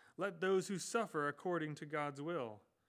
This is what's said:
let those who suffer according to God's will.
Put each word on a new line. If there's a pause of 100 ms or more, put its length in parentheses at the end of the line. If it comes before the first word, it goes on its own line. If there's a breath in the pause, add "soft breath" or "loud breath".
(180 loud breath)
let
those
who
suffer
according
to
God's
will. (260 soft breath)